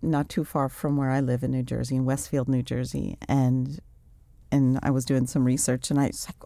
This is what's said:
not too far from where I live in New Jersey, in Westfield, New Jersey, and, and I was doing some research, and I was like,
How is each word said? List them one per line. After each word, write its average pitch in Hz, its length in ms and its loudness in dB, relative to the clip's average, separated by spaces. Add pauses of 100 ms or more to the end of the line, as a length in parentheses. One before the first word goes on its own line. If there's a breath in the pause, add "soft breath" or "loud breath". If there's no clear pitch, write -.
not 147 300 0
too - 120 -2
far 139 280 -2
from 143 260 -2
where 135 140 0
I 135 100 2
live 127 220 0
in 131 80 -2
New 131 120 0
Jersey, 123 340 -4
in 131 100 0
Westfield, 135 420 0
New 131 140 2
Jersey, 120 560 -4 (100)
and, 131 500 2 (720)
and 135 320 4
I 143 80 2
was 131 140 0
doing 131 220 2
some 131 180 0
research, 123 460 0
and 143 100 2
I 139 60 2
was - 220 -6
like, - 180 -18